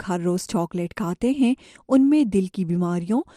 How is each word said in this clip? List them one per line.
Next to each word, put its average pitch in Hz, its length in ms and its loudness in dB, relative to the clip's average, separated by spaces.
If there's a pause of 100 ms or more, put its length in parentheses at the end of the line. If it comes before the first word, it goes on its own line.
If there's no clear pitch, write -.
ہر 180 120 -2
روز 175 280 -2
چاکلیٹ 170 460 -4
کھاتے 175 360 -4
ہیں، 262 240 2 (360)
ان 269 200 4
میں 302 140 4
دل 190 220 0
کی 185 200 -6
بیماریوں 175 560 -2 (160)